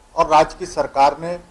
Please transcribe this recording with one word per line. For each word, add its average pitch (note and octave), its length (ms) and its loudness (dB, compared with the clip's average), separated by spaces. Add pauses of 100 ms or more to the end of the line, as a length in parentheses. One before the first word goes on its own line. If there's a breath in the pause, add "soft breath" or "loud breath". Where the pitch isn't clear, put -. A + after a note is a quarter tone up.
(160)
और E3 100 0
राज्य D3+ 320 2
की F3+ 80 -10
सरकार C#3+ 520 0
ने E3+ 220 -10 (100)